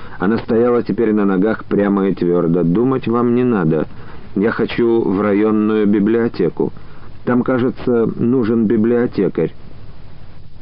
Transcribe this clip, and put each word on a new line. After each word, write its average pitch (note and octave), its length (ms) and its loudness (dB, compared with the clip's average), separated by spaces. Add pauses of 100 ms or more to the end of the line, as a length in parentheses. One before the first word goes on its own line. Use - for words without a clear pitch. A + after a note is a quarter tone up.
(200)
Она A2 180 0
стояла A#2 460 2
теперь G#2+ 300 0
на G#2 120 2
ногах G2 400 0
прямо G2 420 2
и F#2 60 2
твёрдо. F2 500 2
«Думать A#2 440 0
вам A#2+ 280 2
не B2 80 2
надо. E2 440 2 (480)
Я G#2 160 2
хочу A#2 500 0
в G2 200 0
районную G#2+ 680 2
библиотеку. G#2 840 0 (540)
Там, B2 180 2
кажется, A#2 720 0
нужен A#2 500 2
библиотекарь. G#2+ 880 0 (1080)